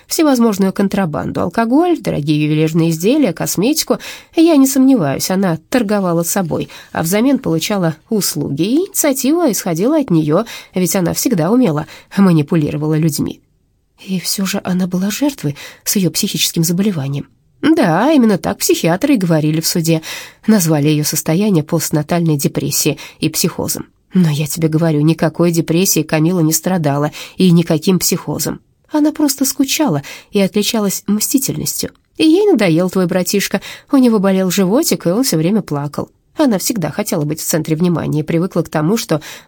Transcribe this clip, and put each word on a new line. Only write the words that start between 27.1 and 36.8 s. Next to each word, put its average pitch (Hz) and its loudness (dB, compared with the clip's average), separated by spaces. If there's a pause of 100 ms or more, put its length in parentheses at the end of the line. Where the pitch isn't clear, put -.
и 185 4
никаким 170 2
психозом. - -4 (300)
Она 302 2
просто 294 -2
скучала 262 -2 (280)
и 202 0
отличалась 202 -2
мстительностью. - -2 (260)
И 302 2
ей 370 4
надоел 185 2
твой 185 0
братишка, 185 -2 (300)
у 285 2
него 233 4
болел 190 2
животик, 202 0
и 170 2
он 233 0
все 175 0
время 180 0
плакал. 143 -6 (260)
Она 247 2
всегда 160 -4